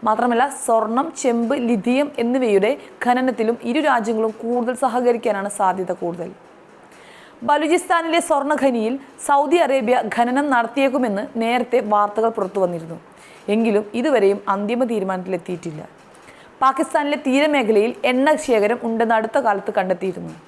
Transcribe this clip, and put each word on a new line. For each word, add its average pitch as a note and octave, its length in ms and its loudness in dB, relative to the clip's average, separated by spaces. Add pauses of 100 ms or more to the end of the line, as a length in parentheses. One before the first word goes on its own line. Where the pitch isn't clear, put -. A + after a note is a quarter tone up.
മാത്രമല്ല, A#3 440 2 (160)
സ്വർണം, A#3 520 0
ചെമ്പ്, A#3 400 0
ലിഥിയം B3 600 0
എന്നിവയുടെ A#3 580 2 (280)
ഖനനത്തിലും B3 580 0
ഇരു A#3+ 180 0
രാജ്യങ്ങളും A3+ 500 0
കൂടുതൽ A#3 440 -2
സഹകരിക്കാനാണ് A#3+ 760 0
സാധ്യത F#3 440 -2
കൂടുതൽ. F3 380 -6 (1120)
ബലൂചിസ്ഥാനിലെ E4 800 2
സ്വർണ്ണഖനിയിൽ C4+ 760 0 (280)
സൗദി C#4+ 300 4
അറേബ്യ C4 460 2 (140)
ഖനനം B3+ 340 0
നടത്തിയേക്കുമെന്ന് A#3+ 760 0 (100)
നേരത്തെ A#3+ 440 0
വാർത്തകൾ G#3 480 0
പുറത്തു G3+ 320 -4
വന്നിരുന്നു. E3 400 -4 (480)
എങ്കിലും G#3+ 360 2 (100)
ഇതുവരെയും G#3+ 540 2
അന്തിമ G#3 360 -2
തീരുമാനത്തിലെത്തിയിട്ടില്ല. F#3 1040 -6 (720)
പാകിസ്ഥാനിലെ D4 540 0
തീരമേഖലയിൽ B3+ 760 2 (100)
എണ്ണ B3+ 300 4
ശേഖരം A#3 480 0
ഉണ്ടെന്ന് A3+ 320 0
അടുത്ത A3 240 0
കാലത്ത് G#3 400 -2
കണ്ടെത്തിയിരുന്നു. F3+ 560 -4 (140)